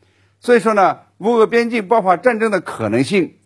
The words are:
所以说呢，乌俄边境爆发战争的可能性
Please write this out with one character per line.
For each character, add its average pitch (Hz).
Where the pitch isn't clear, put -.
所 240
以 226
说 214
呢， 175
乌 208
俄 220
边 233
境 214
爆 226
发 180
战 226
争 220
的 180
可 -
能 120
性 160